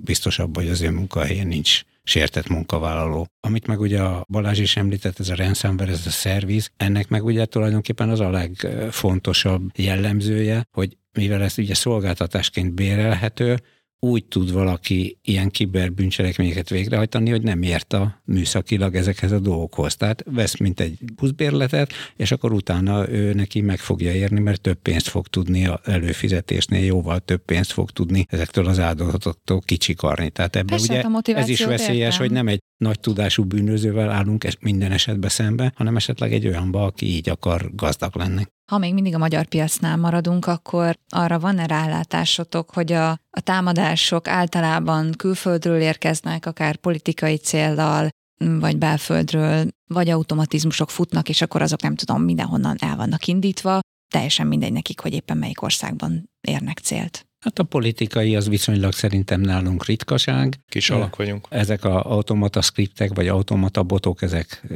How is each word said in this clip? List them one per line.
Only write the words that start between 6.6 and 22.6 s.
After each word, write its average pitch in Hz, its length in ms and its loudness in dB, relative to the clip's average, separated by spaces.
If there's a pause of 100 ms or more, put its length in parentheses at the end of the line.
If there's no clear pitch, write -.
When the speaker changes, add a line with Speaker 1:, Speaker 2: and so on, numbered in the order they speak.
Speaker 1:
ennek 101 320 2
meg 107 160 0
ugye 113 200 2
tulajdonképpen 107 640 0
az 110 120 2
a 92 100 2
legfontosabb 92 1400 0
jellemzője, 104 960 0
hogy 95 260 -4 (160)
mivel 101 300 0
ez 95 160 -2
ugye 101 160 0
szolgáltatásként 92 960 0
bérelhető, 107 840 2 (420)
úgy 120 240 2
tud 90 280 0
valaki 92 720 0
ilyen 98 280 2
kiberbűncselekményeket 92 1200 0
végrehajtani, 110 600 0
hogy 113 120 2
nem 92 200 0
ért 85 300 -2
a 101 320 0
műszakilag 95 680 0
ezekhez 95 380 0
a 104 60 4
dolgokhoz. 82 580 0
Tehát 107 340 -2
vesz 117 260 0
mint 95 240 0
egy 82 180 -4 (160)
buszbérletet, 143 800 0 (240)
és - 140 -2
akkor 123 220 0
utána 95 560 0